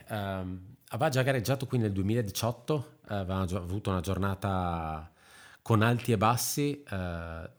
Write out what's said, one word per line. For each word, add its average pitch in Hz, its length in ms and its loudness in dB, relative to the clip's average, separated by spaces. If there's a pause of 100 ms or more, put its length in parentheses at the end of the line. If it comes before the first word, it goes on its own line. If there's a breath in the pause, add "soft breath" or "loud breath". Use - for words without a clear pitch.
ehm, 95 680 -6 (140)
aveva 135 200 2
già 131 120 2
gareggiato 131 460 0
qui 131 100 0
nel 110 140 2
duemiladiciotto, 113 1160 -2
aveva 95 380 -2
gio-, 90 120 -2
avuto 92 320 -4
una 92 100 2
giornata 90 1120 -2 (520 loud breath)
con 110 180 6
alti 120 300 4
e 110 60 4
bassi, 123 640 2
eh, 85 760 -6